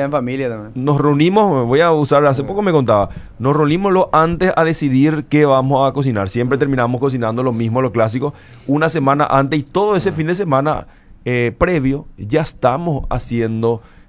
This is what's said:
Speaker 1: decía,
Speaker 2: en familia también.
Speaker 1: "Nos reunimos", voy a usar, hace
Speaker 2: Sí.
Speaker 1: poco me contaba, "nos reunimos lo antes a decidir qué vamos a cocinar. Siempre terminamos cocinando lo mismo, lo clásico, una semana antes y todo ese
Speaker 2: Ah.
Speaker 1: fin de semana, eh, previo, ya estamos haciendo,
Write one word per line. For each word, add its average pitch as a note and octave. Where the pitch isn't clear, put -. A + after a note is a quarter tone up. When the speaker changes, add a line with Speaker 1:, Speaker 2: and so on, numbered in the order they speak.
Speaker 1:
decía, -
Speaker 2:
en C#3
familia C3
también. A2+
Speaker 1:
"Nos C#3+
reunimos", D3+
voy B2+
a E3+
usar, D3
hace C#3
Speaker 2:
Sí. -
Speaker 1:
poco G3+
me F#3+
contaba, A2+
"nos C3+
reunimos D#3+
lo -
antes E3
a D#3+
decidir D3+
qué D3+
vamos C3+
a -
cocinar. A2+
Siempre B2
terminamos B2+
cocinando A#2+
lo B2+
mismo, A2+
lo B2+
clásico, A#2
una D3+
semana C#3+
antes C#3
y C#3
todo G3+
ese F#3
Speaker 2:
Ah. E3
Speaker 1:
fin D#3
de F3+
semana, D3+
eh, A#2+
previo, C#3+
ya G#2+
estamos D3
haciendo, A2+